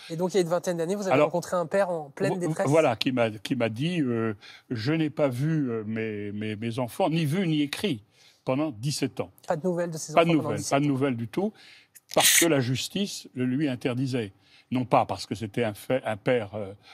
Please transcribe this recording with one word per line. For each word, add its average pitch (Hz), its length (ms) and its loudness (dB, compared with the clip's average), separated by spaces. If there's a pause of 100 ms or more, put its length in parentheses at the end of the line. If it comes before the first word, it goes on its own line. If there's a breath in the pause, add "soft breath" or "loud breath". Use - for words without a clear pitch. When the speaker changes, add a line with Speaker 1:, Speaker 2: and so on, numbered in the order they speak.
Speaker 1:
Et 165 60 -6
donc, 175 180 -2
il - 20 -2
y 202 40 6
a 180 40 4
une 170 40 0
vingtaine 175 300 0
d'années, 165 180 -2
vous 208 80 -6
avez 190 80 -2
Speaker 2:
Alors, 151 160 2
Speaker 1:
rencontré 175 300 -4
un 175 80 0
père 196 240 0
en 156 200 -6
pleine 190 260 -2
Speaker 2:
vo-, 185 40 -4
Speaker 1:
détresse ? 175 280 -2
Speaker 2:
voilà, 147 280 4
qui - 160 -2
m'a, 117 200 2
qui 113 240 -6
m'a 120 120 0
dit, 151 320 -2
euh, « 117 340 0 (360 loud breath)
Je 117 240 -2
n'ai 160 160 2
pas 147 180 2
vu, 139 420 0
euh, 113 160 -4
mes, 107 460 -4
mes, 107 240 -4
mes 113 240 -4
enfants, 143 300 0
ni 160 160 2
vu, 175 200 0
ni 156 160 2
écrit, 143 400 -2 (440 soft breath)
pendant 143 260 0
dix-sept 127 480 -4
ans. » 90 100 -6 (180)
Speaker 1:
Pas 175 100 0
de 151 100 -6
nouvelles 175 240 -2
de 160 60 -8
ses 151 160 -10
Speaker 2:
Pas 170 100 8
de 170 60 4
Speaker 1:
enfants 165 80 4
pendant 135 60 2
Speaker 2:
nouvelles, 107 160 -2
Speaker 1:
dix-sept 104 120 -6
Speaker 2:
pas 139 80 6
de 147 60 2
Speaker 1:
ans. - 20 2
Speaker 2:
nouvelles 135 300 0
du 117 100 -6
tout, 196 240 -2 (640 loud breath)
parce - 240 6
que 170 60 6
la 151 160 4
justice 131 720 -4
le 127 120 -2
lui 131 220 0
interdisait. 123 640 -2 (400 soft breath)
Non 127 140 0
pas 117 220 6
parce 95 180 -6
que - 80 -6
c'était 107 300 -2
un 110 100 -2
fait, 131 320 -2
un 110 100 -2
père, 107 380 0
euh, 101 200 -8 (200 loud breath)